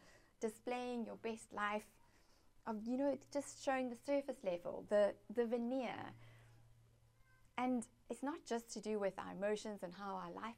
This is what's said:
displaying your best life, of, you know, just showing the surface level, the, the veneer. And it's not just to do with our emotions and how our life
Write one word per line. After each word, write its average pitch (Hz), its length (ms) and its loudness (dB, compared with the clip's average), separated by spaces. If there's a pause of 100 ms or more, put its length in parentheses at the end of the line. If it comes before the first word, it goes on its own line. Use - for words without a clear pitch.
(400)
displaying 247 640 -2
your 202 120 -6
best 226 360 -6
life, 208 320 0 (840)
of, 220 100 -2 (100)
you 247 100 0
know, 277 200 4 (160)
just - 320 -4
showing 262 240 4
the 240 80 -4 (100)
surface 277 360 2
level, 180 480 -2
the, 208 240 8 (200)
the 240 120 4
veneer. 240 480 0 (1600)
And 247 280 2 (240)
it's 233 120 -6
not 285 240 -2
just 233 280 -2
to 220 60 -6
do 214 180 0
with 196 200 2
our 185 140 -6
emotions 208 500 0
and 180 120 -6
how 196 200 -6
our 175 180 -6
life 214 260 -6